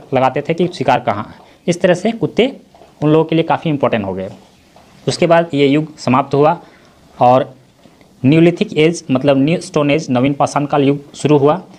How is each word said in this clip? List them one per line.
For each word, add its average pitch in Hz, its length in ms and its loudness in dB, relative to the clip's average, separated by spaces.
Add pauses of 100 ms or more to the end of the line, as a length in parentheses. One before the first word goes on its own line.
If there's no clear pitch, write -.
(140)
लगाते 131 280 0
थे 160 120 -4
कि 175 140 -2
शिकार 123 320 -2
कहाँ 107 240 -4
है। - 220 -20 (200)
इस 175 140 -4
तरह 180 140 2
से 220 180 -4
कुत्ते 226 440 -2 (460)
उन 151 80 0
लोगों 156 140 4
के 160 100 -4
लिए 165 100 0
काफ़ी 156 260 -2
important 120 340 -2
हो 95 100 -6
गए। 95 160 -8 (800)
उसके 170 180 0
बाद 170 280 2
ये 139 120 2
युग 151 300 0
समाप्त 135 380 -2
हुआ 151 260 2 (600)
और 127 340 2 (720)
Neolithic 165 500 2
एज 165 340 0
मतलब 135 260 2
न्यू 156 240 0
स्टोन 147 300 -2
एज, 160 200 -2
नवीन 135 240 0
पाषाण 143 320 -2
काल 143 160 0
युग 143 320 -2
शुरू 147 240 2
हुआ। 151 240 2 (160)